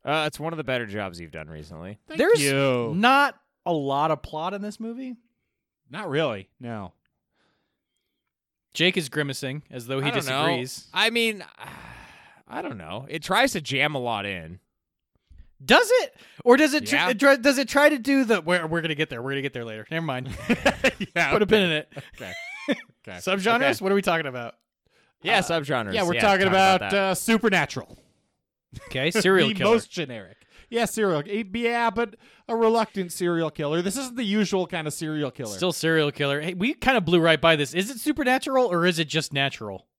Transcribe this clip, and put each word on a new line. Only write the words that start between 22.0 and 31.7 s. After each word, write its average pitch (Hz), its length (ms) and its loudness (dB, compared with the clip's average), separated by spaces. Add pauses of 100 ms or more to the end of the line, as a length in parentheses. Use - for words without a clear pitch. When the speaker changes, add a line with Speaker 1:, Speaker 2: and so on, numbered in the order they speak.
Speaker 2:
Okay. 98 220 -12
Speaker 3:
<laughs> - 40 -14 (640)
Speaker 2:
Okay. 92 120 -14
Speaker 3:
Subgenres? 202 420 0
Speaker 1:
Okay. 262 240 0
Speaker 3:
What 190 80 2
are - 20 4
we 202 60 4
talking 165 260 0
about? 123 280 -10 (680)
Speaker 1:
Yeah, 202 160 4
Speaker 2:
Uh, 185 40 4
Speaker 1:
subgenres. 135 500 -2
Speaker 2:
yeah, 190 120 0
we're 175 100 0
Speaker 1:
Yeah, 117 80 0
Speaker 2:
talking 196 240 6
Speaker 1:
talk 185 60 4
about 190 240 6
Speaker 2:
about, 190 160 -2
Speaker 1:
that. 202 60 2
Speaker 2:
uh, 190 160 2
Supernatural. 190 840 0 (880)
Speaker 3:
Okay, 135 240 -2
serial 190 380 4
Speaker 2:
<laughs> - 20 2
The 214 40 -4
Speaker 3:
killer. 202 200 4
Speaker 2:
most 220 160 -2
generic. 113 480 -10 (320)
Yeah, 233 160 0
serial, 185 420 0
eh, 208 140 -4 (100)
yeah, 233 380 0